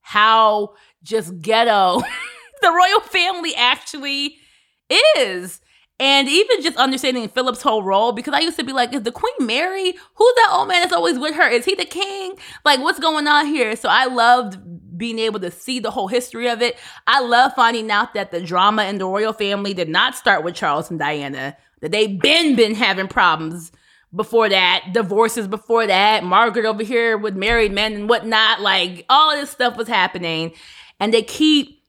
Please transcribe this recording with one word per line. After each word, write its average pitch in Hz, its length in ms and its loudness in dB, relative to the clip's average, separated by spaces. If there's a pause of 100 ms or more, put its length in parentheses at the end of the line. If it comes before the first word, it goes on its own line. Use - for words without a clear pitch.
How 214 720 2 (300)
just 185 360 -6
ghetto 214 600 2 (320)
<laughs> - 300 -10
the 349 100 6
royal 370 300 4
family 349 520 -2
actually 277 840 -2 (760)
is. 185 440 -4 (380)
And 277 300 2
even 403 340 2
just 285 140 -2
understanding 254 520 0
Philip's 247 340 -4
whole 220 200 0
role, 196 300 2
because 240 220 -6
I 285 60 2
used 330 180 -2
to 311 60 -4
be 262 80 -8
like, 247 200 -2
"Is 262 100 -4
the 226 100 -6
queen 466 200 -4 (140)
Mary? 359 480 -2 (200)
Who's 480 220 4
that 453 160 4
old 381 160 0
man 359 140 2
that's 359 100 -2
always 339 260 0
with 302 160 -4
her? 311 140 2
Is 240 160 0
he 381 100 -2
the 359 120 -6
king? 381 480 -8 (320)
Like, 277 140 2
what's 311 200 -2
going 311 260 -2
on 294 200 2
here?" 254 300 -2
So 214 120 -6
I 226 160 4
loved 240 540 2 (400)
being 226 200 -6
able 220 220 -4
to 180 100 -8
see 254 300 -8
the 226 100 -6
whole 247 180 -6
history 240 400 -4
of 233 120 -2
it. 240 160 -2 (300)
I 254 140 4
love 254 340 4
finding 233 360 0
out 208 240 0
that 196 160 -6
the 175 120 -6
drama 190 420 2
in 196 140 -6
the 190 80 -6
royal 208 260 -2
family 202 420 -4
did 180 140 -4
not 208 260 0
start 180 300 2
with 175 100 -6
Charles 151 360 -2
and 170 80 -8
Diana, 143 580 -6 (240)
that 160 120 -6
they 214 160 2
been, 277 480 2
been 220 180 4
having 190 340 -2
problems 165 640 -2 (420)
before 214 340 0
that, 185 440 2
divorces 214 560 0
before 226 380 -2
that, 202 380 2
Margaret 214 400 2
over 220 180 -2
here 233 360 0
with 208 180 -6
married 214 360 0
men 214 200 -2
and 208 160 -8
whatnot, 220 540 2
like, 185 480 -2
all 302 260 4
this 285 140 -8
stuff 247 260 -2
was 226 120 -6
happening. 175 640 -2 (480)
And 214 120 0
they 226 100 4
keep 302 680 0